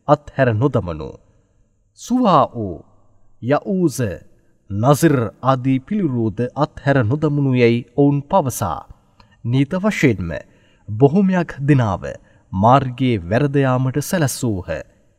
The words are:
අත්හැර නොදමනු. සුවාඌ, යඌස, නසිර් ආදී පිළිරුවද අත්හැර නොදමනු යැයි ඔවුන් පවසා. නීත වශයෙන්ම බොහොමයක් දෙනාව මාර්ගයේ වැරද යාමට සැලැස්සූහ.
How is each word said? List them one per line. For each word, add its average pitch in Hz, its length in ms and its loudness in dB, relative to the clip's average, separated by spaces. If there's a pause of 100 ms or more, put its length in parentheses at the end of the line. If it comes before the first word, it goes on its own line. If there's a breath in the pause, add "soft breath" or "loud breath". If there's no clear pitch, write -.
අත්හැර 135 460 0
නොදමනු. 98 540 -2 (880)
සුවාඌ, 135 840 0 (580)
යඌස, 151 560 0 (720)
නසිර් 139 460 4 (240)
ආදී 131 400 0
පිළිරුවද 127 600 -2 (140)
අත්හැර 139 500 -2
නොදමනු 143 500 0
යැයි 120 380 2
ඔවුන් 143 300 2
පවසා. 135 580 -2 (640 soft breath)
නීත 131 320 0
වශයෙන්ම 151 560 0 (580 soft breath)
බොහොමයක් 170 600 2 (100)
දෙනාව 127 440 0 (480 soft breath)
මාර්ගයේ 123 680 2
වැරද 120 380 -2
යාමට 131 440 0
සැලැස්සූහ. 127 680 -4 (500)